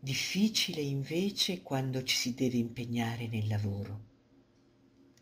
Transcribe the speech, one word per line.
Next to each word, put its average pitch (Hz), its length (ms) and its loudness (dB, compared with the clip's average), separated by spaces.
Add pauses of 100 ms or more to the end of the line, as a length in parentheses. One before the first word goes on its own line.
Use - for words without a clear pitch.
Difficile 175 800 2
invece 165 800 0
quando 131 440 -2
ci - 120 2
si - 160 0
deve 123 240 2
impegnare 117 720 0
nel 110 180 0
lavoro. 104 600 -2 (1160)